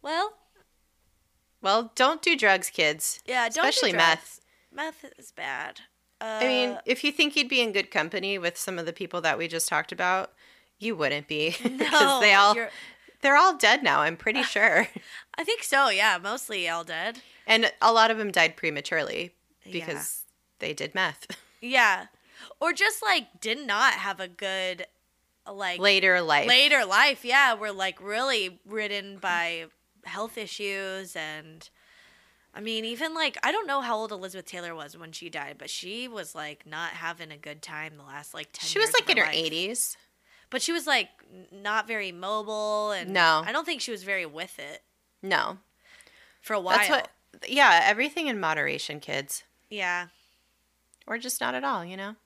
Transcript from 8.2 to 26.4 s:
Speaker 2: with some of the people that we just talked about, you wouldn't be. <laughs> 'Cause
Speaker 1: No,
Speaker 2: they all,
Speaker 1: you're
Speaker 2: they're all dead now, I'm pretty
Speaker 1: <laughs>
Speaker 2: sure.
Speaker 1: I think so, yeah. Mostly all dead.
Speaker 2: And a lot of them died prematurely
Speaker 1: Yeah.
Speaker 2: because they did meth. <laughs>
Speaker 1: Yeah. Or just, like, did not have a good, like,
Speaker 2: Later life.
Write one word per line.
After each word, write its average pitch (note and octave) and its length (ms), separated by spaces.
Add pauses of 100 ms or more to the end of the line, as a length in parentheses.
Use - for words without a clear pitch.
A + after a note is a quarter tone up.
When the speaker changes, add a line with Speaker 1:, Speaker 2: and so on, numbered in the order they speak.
Speaker 2:
with E3+ 200
some F#3 200
of E3+ 60
the E3+ 80
people F3 300
that D#3 160
we E3 100
just E3 180
talked - 260
about, F#3 400 (460)
you G#3+ 160
wouldn't D3 320
be. D#3 260
<laughs> E3+ 100
'Cause B3 80 (200)
Speaker 1:
No, C#4 300
Speaker 2:
they G#3 140
all, G3+ 200
Speaker 1:
you're A#3 140 (540)
Speaker 2:
they're C#4 140
all F4 200
dead B3 260
now, D3 180
I'm E3 160
pretty A#3+ 260
Speaker 1:
<laughs> - 120
Speaker 2:
sure. G#3 340 (480)
Speaker 1:
I E4 80
think A4 180
so, C#4 260
yeah. G3 340
Mostly G3+ 460
all E3+ 160
dead. F3+ 360 (260)
Speaker 2:
And A3 240 (120)
a A#3 100
lot A3+ 200
of A3 60
them G#3 120
died E3 260
prematurely D#3 800 (300)
Speaker 1:
Yeah. F#3 80
Speaker 2:
because E3 520 (360)
they D#3 120
did D#3 220
meth. F3+ 320 (160)
<laughs> - 180
Speaker 1:
Yeah. A#3 460 (540)
Or E4 120
just, G#4 300
like, F#4 380
did A3+ 260
not A3+ 280
have G3 260
a F#3 80
good, F#3 580 (600)
like, F#3+ 340
Speaker 2:
Later F#3+ 420
life. D#3 260